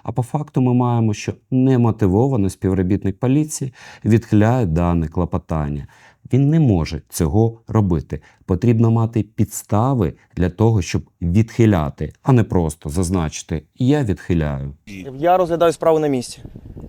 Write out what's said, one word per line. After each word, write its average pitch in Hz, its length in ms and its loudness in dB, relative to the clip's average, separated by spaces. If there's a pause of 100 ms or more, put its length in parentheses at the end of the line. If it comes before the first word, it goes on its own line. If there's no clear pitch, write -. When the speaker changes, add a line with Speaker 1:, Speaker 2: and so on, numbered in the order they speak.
Speaker 1:
А - 100 -10
по 123 100 -4
факту 147 380 -6
ми 127 140 2
маємо, 120 400 0
що - 180 -8 (180)
немотивовано 120 1000 2
співробітник 95 680 -2
поліції 139 540 -2 (320)
відхиляє 110 640 2
дане 85 420 0
клопотання. 78 800 -4 (460)
Він 139 180 2
не 165 100 4
може 85 480 0
цього 107 600 0
робити. 87 520 0 (260)
Потрібно 113 440 2
мати 113 320 0
підстави 107 920 -2 (240)
для 87 140 0
того, 110 320 0
щоб - 200 -4 (200)
відхиляти, 87 920 0 (100)
а 139 100 0
не 113 120 4
просто 82 460 -2
зазначити: 85 720 -4 (120)
«Я 139 300 0
відхиляю». 76 720 -4 (440)
Speaker 2:
Я 175 180 2
розглядаю 170 360 2
справу 160 260 2
на 151 100 0
місці. 127 300 -4 (500)